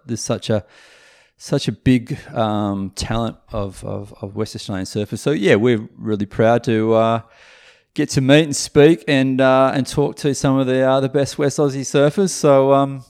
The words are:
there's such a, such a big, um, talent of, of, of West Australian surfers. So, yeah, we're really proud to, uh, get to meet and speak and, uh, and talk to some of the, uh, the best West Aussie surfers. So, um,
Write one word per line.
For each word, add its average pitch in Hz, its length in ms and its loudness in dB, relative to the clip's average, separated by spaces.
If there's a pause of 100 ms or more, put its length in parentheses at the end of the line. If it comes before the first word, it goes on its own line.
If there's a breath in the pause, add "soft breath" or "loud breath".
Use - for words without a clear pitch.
there's 117 160 -8
such - 280 -6
a, 107 160 0 (720 soft breath)
such - 300 -6
a 123 60 -2
big, 127 440 0 (160)
um, 104 600 -4
talent 113 400 -6 (160)
of, 101 320 -8
of, 101 380 -12
of 101 160 -12
West 110 180 -6
Australian 95 300 -8
surfers. 107 340 -6
So, 143 120 -2
yeah, 170 240 2
we're 113 320 2 (100)
really 107 280 -4
proud 113 380 0
to, 110 300 0
uh, 113 280 2 (720 soft breath)
get 151 180 -2
to 143 100 0
meet 139 240 4
and 139 100 -6
speak 156 520 4
and, 131 340 0
uh, 131 340 4
and 131 100 -2
talk - 320 -2
to 143 160 -2
some 135 240 0
of 135 80 0
the, 127 160 0
uh, 131 200 2
the 135 80 0
best 139 280 -2
West 143 220 -2
Aussie 139 220 0
surfers. 147 480 2
So, 139 440 4
um, 139 360 0